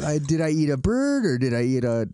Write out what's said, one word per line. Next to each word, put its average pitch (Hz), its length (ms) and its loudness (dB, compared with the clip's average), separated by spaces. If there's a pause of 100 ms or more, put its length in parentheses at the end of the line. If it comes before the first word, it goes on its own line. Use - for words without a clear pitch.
I, 151 140 0
did 156 240 0
I 156 80 0
eat 156 220 2
a 139 60 0
bird 262 480 0
or 131 120 0
did 123 160 0
I 117 100 0
eat 127 200 0
a, 117 300 0